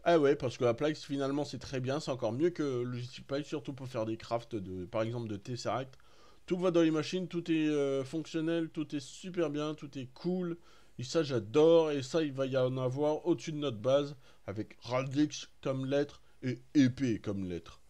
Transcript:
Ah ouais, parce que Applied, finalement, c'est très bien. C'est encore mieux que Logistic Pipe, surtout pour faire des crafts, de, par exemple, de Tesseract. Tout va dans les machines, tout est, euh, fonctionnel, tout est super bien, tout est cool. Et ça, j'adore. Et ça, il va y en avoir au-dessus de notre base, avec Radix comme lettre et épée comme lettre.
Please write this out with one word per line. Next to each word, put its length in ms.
Ah 140
ouais, 180
parce 200
que 80
Applied, 320
finalement, 480
c'est 140
très 220
bien. 200
C'est 100
encore 220
mieux 180
que 320
Logistic 440
Pipe, 180
surtout 280
pour 160
faire 180
des 100
crafts, 380
de, 300
par 180
exemple, 260
de 80
Tesseract. 640
Tout 120
va 120
dans 120
les 100
machines, 340
tout 240
est, 160
euh, 380
fonctionnel, 680
tout 240
est 60
super 500
bien, 240
tout 240
est 80
cool. 520
Et 40
ça, 220
j'adore. 680
Et 120
ça, 200
il 100
va 140
y 100
en 220
avoir 480
au-dessus 260
de 60
notre 200
base, 380
avec 340
Radix 680
comme 260
lettre 360
et 180
épée 460
comme 280
lettre. 420